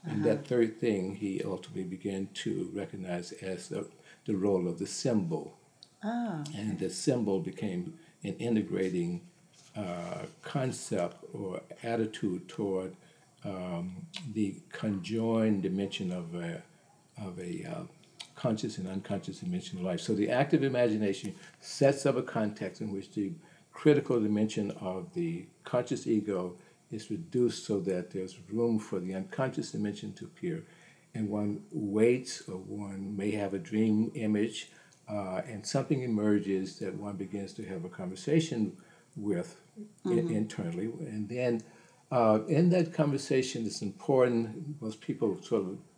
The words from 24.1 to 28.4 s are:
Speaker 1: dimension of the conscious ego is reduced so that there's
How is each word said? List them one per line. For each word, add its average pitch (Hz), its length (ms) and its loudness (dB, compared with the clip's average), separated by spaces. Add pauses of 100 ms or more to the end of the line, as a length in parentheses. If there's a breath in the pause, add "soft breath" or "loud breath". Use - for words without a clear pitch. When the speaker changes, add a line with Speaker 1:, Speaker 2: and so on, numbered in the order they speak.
Speaker 1:
dimension 104 520 2
of 92 420 -6
the - 320 -4 (180)
conscious 123 420 -2
ego 101 500 0 (340 loud breath)
is 107 200 -8
reduced 120 540 0
so 101 160 0
that 90 300 -2
there's 92 260 -6 (140)